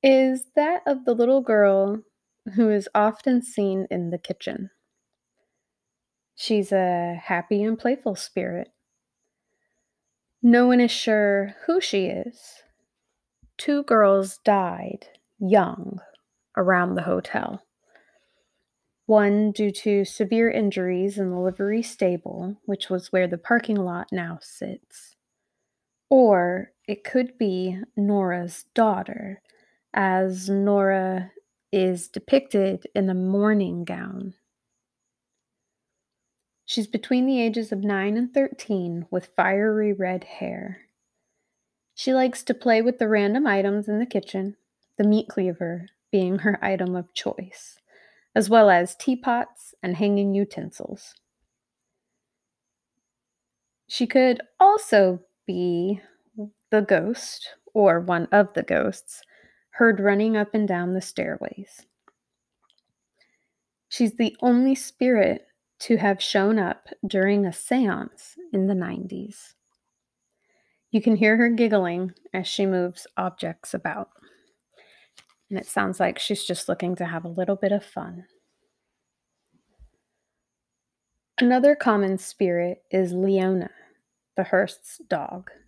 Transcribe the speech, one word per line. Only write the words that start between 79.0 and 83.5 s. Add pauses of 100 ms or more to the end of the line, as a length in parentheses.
Another
common
spirit
is
Leona, (680)